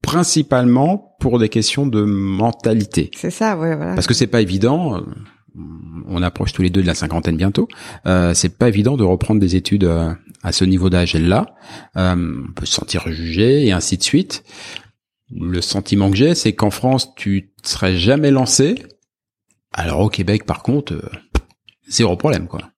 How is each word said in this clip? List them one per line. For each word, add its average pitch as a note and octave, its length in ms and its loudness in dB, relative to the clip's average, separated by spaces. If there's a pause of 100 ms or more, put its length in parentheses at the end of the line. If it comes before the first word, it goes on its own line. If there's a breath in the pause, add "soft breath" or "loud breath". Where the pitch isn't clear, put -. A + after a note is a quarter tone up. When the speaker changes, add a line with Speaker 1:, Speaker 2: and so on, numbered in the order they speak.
Speaker 1:
principalement D3 1160 2
pour B2 180 2
des A2 100 2
questions B2 380 -2
de G#2+ 160 0
mentalité. G#2 1120 0
Speaker 2:
C'est - 140 -6
ça, A3 260 -2
ouais, D#3+ 200 -2
voilà. D#3 180 -6
Speaker 1:
Parce - 140 -2
que A#2+ 60 2
c'est B2 120 0
pas A2+ 160 0
évident. A2 580 0 (1080 soft breath)
On F2 140 -2
approche - 300 -2
tous - 100 -6
les F2+ 60 4
deux F#2 140 2
de F2 40 2
la E2 80 2
cinquantaine E2 420 -2
bientôt. F#2+ 300 0 (380 loud breath)
Euh, F2 300 2
c'est - 240 -2
pas B2 100 4
évident G#2+ 300 2
de G#2+ 60 4
reprendre F#2 360 2
des F#2 160 2
études, G2+ 280 2
euh, E2 280 2 (300)
à F2 100 -4
ce - 140 2
niveau F#2+ 240 4
d'âge-là. F2 640 2 (420 loud breath)
Euh, F2+ 500 0
on - 60 -14
peut - 140 -10
se - 80 -4
sentir - 360 -4
jugé F#2+ 560 2
et G2+ 60 4
ainsi F2+ 240 0
de - 60 -4
suite. - 420 -2 (920 loud breath)
Le F2 280 -4
sentiment G2 480 0
que F#2+ 60 0
j'ai, D3+ 180 4
c'est A2+ 180 0
qu'en G#2 180 0
France, B2+ 460 -2
tu G2 360 -4 (100)
te - 60 -10
serais F#2+ 280 0
jamais C3+ 340 4
lancé. C3+ 440 2 (1000)
Alors E2 280 -2
au G#2+ 100 4
Québec, G2+ 340 -2
par - 180 -6
contre, - 320 -2
euh, - 80 -8 (880)
zéro F2+ 280 2
problème, F2+ 320 -2
quoi. - 120 -10 (160)